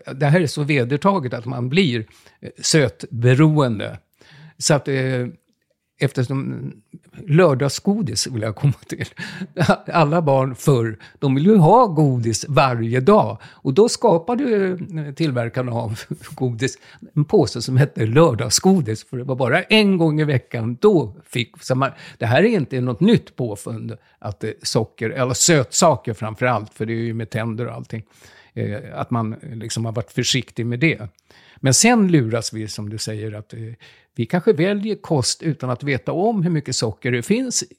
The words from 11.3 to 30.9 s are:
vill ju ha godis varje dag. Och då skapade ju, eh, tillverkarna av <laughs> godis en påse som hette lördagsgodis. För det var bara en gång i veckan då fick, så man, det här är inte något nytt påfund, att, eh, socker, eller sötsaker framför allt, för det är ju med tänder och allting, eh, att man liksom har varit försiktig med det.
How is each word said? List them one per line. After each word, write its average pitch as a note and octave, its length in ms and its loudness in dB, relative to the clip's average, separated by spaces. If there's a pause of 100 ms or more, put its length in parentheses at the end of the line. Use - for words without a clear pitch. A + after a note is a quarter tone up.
vill C#3+ 120 2
ju A3 100 8
ha G#3 300 8
godis C3 640 0
varje B2+ 520 0
dag. C3 440 2
Och - 300 -6
då A3 140 6
skapade A#3+ 560 0
ju, G3 280 0 (360)
eh, C#3 60 -12
tillverkarna B2 580 -4
av A2+ 280 -6 (160)
<laughs> - 180 -18
godis B2 440 -4 (360)
en D3 100 0
påse B2 380 2
som C3 140 -2
hette B2+ 300 2
lördagsgodis. B2 1000 2
För C3 80 -10
det B2 80 -8
var C3 120 -4
bara C3+ 260 2
en G3+ 360 2
gång D#3 220 2
i D#3 40 2
veckan B2 560 -2
då D#3 360 4 (100)
fick, - 360 -6
så C3 120 -2
man, C3 160 0 (280)
det A#2 80 -4
här C3 160 4
är A3 60 6
inte C#3+ 320 -2
något B2 200 -4
nytt G3 360 2
påfund, A2+ 600 -10 (220)
att, G#2 260 -10
eh, A2 60 -6 (120)
socker, - 480 -2
eller B2+ 240 -4
sötsaker C#3+ 800 2
framför A2 320 -4
allt, G#2+ 280 -2
för A2 120 -6
det A2+ 60 -6
är A2+ 120 -4
ju A2+ 100 -6
med A2+ 160 -8
tänder A2+ 360 -6
och A#2 80 -12
allting, B2 280 -12 (520)
eh, G#2+ 220 -6 (180)
att C#3 160 -8
man A2+ 320 -4
liksom A#2 420 -10
har A2+ 80 -6
varit A2 200 -8
försiktig A#2+ 540 -4
med A#2+ 140 -6
det. D#3+ 280 -2 (560)